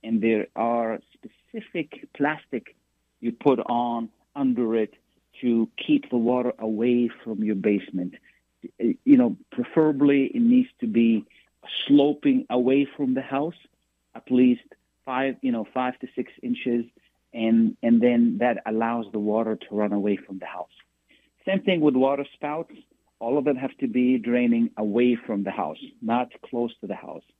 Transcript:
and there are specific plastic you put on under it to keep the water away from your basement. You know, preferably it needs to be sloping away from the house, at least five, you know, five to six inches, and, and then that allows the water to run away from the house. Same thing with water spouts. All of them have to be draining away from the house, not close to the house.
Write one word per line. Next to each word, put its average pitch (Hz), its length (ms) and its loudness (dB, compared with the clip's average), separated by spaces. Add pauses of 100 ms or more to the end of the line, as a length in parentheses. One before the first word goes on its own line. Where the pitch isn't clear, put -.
and 110 180 -2
there 110 320 0
are 117 460 -2 (140)
specific - 1000 -14
plastic 143 600 -4 (420)
you 117 140 -6
put 131 260 2
on 120 500 -4 (280)
under 120 400 0
it 110 180 -2 (460)
to 117 360 0
keep - 340 -2
the 123 60 -2
water 120 420 0
away 117 520 0 (140)
from 107 180 -6
your 107 140 -2
basement. 92 580 -2 (640)
You - 380 4
know, 120 200 4 (140)
preferably 143 760 2
it 120 160 -2
needs 123 260 6 (120)
to 117 60 -4
be 113 380 2 (640)
sloping 143 600 4
away 131 380 2 (100)
from 131 180 -2
the 131 80 -4
house, 143 320 -4 (600)
at - 160 -14
least 123 320 4 (420)
five, 131 360 -4
you 131 100 -2
know, 113 240 -4
five 127 260 -4
to 127 140 -12
six - 180 -8 (100)
inches, 120 420 -2 (500)
and, 113 480 2
and 117 180 4
then 120 380 4
that 120 280 0
allows 113 460 -4
the 110 60 -4
water 107 380 -2
to - 160 -18
run 104 200 -2
away 101 240 0
from 95 220 -14
the 92 80 -12
house. - 240 -14 (760)
Same 190 180 -2
thing 180 180 0
with 147 140 4
water 135 300 0 (100)
spouts. 151 400 -10 (440)
All 120 180 -2
of 139 80 0
them 143 120 2
have 131 220 -8
to 135 100 -4
be 123 300 2
draining 117 580 2
away 113 500 2
from 101 180 -4
the 95 60 -4
house, 78 280 -6 (220)
not 120 280 -2 (200)
close 120 320 -6
to - 60 -14
the 95 80 -8
house. - 300 -16 (160)